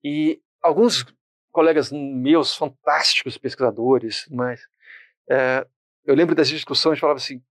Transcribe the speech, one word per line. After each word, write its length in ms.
E 360
alguns 420
colegas 400
meus, 640
fantásticos 800
pesquisadores, 920
mas, 360
é, 380
eu 120
lembro 180
das 160
discussões, 480
falavam 200
assim 340